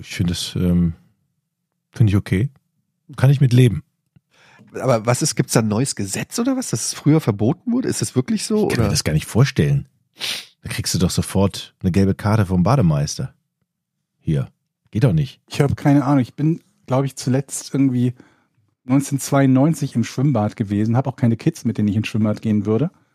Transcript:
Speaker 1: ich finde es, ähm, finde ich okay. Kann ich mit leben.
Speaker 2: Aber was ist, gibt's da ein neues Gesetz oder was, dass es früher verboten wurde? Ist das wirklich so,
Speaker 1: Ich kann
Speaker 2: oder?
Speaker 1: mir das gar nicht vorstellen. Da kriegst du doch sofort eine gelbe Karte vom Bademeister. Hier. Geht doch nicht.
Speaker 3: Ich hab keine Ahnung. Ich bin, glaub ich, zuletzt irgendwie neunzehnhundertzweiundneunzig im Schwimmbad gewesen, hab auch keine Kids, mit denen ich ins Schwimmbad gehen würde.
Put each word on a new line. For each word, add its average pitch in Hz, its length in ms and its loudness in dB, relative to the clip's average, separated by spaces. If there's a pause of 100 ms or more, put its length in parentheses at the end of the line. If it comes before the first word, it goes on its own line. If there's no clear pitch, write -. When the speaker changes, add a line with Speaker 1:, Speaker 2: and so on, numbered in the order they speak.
Speaker 1:
ich - 140 -16
finde 87 200 -2
es, - 200 -8
ähm, 87 400 0 (960)
finde 110 220 2
ich 104 40 2
okay. 95 340 -2 (680)
Kann 135 140 4
ich 135 100 2
mit 127 120 4
leben. 120 320 4 (960)
Speaker 2:
Aber 113 260 0
was 123 160 0
ist, - 140 -2
gibt's - 160 -2
da - 80 4
ein 110 80 0
neues 110 260 -2
Gesetz - 460 -6
oder 254 160 0
was, 254 140 -8
dass - 160 -4
es - 80 -8
früher 156 260 2
verboten 107 520 -2
wurde? 240 160 -2
Ist - 140 -4
das - 140 -6
wirklich 190 280 -2
so, 214 200 -2
Speaker 1:
Ich - 60 0
kann - 80 -2
Speaker 2:
oder? - 60 0
Speaker 1:
mir - 60 0
das 147 140 -2
gar - 80 -2
nicht 156 140 -2
vorstellen. 73 600 0 (760)
Da - 60 -16
kriegst - 260 -6
du 87 40 -2
doch 87 120 2
sofort - 680 -2
eine 95 120 0
gelbe 98 240 2
Karte 104 300 0
vom 90 180 2
Bademeister. 90 720 0 (840)
Hier. 73 300 -4 (420)
Geht 110 140 0
doch 123 80 2
nicht. 143 360 -2
Speaker 3:
Ich - 120 -4
hab 139 160 2
keine 143 280 2
Ahnung. 143 160 2
Ich 120 140 -4
bin, 160 280 -2 (240)
glaub 131 180 0
ich, 131 120 -6
zuletzt - 580 -4
irgendwie 123 400 0 (720)
neunzehnhundertzweiundneunzig 139 1080 2
im 120 100 0
Schwimmbad 123 520 0
gewesen, 107 400 -2
hab 123 100 0
auch - 100 -8
keine 113 200 2
Kids, - 280 -4
mit 113 140 -2
denen 107 100 0
ich 101 80 0
ins 107 120 -2
Schwimmbad 107 340 -2
gehen 107 240 -2
würde. 117 240 0 (240)